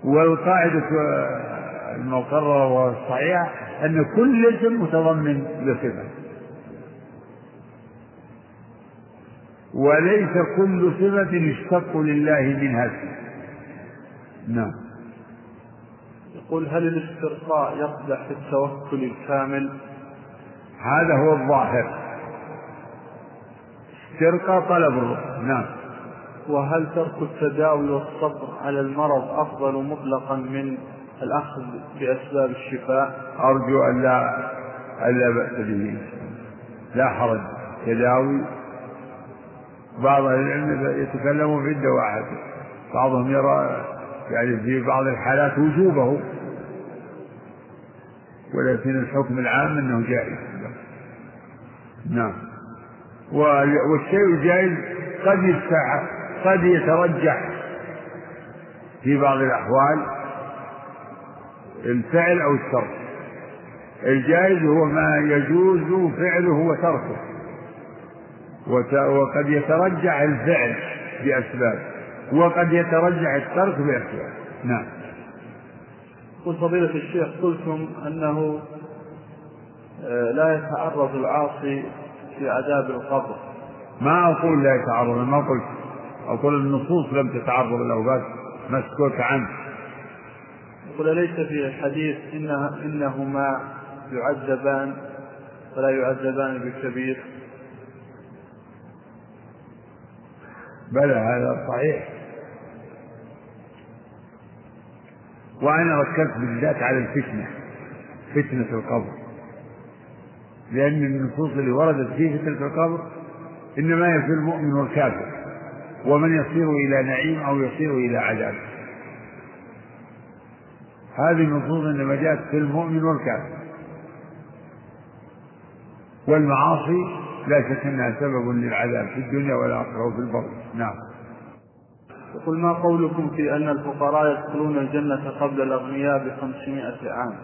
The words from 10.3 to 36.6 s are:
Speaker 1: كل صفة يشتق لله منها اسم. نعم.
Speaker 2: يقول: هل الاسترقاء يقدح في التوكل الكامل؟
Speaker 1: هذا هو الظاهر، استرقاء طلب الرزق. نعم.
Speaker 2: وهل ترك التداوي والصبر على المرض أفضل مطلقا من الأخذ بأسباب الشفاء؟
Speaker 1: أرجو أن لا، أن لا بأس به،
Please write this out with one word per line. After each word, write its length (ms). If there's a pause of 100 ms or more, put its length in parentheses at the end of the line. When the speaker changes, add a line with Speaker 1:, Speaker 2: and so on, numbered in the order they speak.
Speaker 1:
كل 420
صفة 360
يشتق 640
لله 440 (200)
منها 240
اسم. 280 (1300)
نعم. 240 (1600)
Speaker 2:
يقول: 320
هل 200
الاسترقاء 880
يقدح 500
في 60
التوكل 720
الكامل؟ 680 (1080)
Speaker 1:
هذا 360
هو 180
الظاهر، 680 (2250)
استرقاء 480
طلب 360
الرزق. 420
نعم. 260 (840)
Speaker 2:
وهل 460
ترك 260
التداوي 680
والصبر 580 (140)
على 180
المرض 500
أفضل 540
مطلقا 520
من 420 (440)
الأخذ 400 (380)
بأسباب 500
الشفاء؟ 880
Speaker 1:
أرجو 440
أن 180
لا، 460 (600)
أن 100
لا 100
بأس 240
به، 440 (1000)